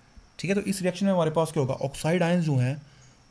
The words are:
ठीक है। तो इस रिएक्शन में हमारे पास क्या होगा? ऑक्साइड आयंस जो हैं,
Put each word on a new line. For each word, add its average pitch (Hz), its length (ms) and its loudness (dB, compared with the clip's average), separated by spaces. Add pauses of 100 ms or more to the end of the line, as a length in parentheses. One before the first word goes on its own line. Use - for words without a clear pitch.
(400)
ठीक - 60 -8
है। 196 100 0
तो 202 60 2
इस 196 200 -4
रिएक्शन 180 240 -2
में 196 80 4
हमारे 160 180 2
पास 160 200 0
क्या 151 100 0
होगा? 131 120 0
ऑक्साइड 165 500 -2
आयंस 170 220 2
जो 147 120 2
हैं, 131 240 0 (500)